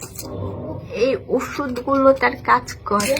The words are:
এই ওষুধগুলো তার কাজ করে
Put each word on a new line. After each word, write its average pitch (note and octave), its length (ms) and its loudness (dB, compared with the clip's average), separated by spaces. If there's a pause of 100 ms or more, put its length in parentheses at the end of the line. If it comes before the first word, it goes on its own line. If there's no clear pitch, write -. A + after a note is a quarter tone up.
(1040)
এই C4+ 80 4 (240)
ওষুধগুলো C4+ 720 2 (120)
তার B3 140 4 (140)
কাজ B3 160 4 (240)
করে G#3 300 2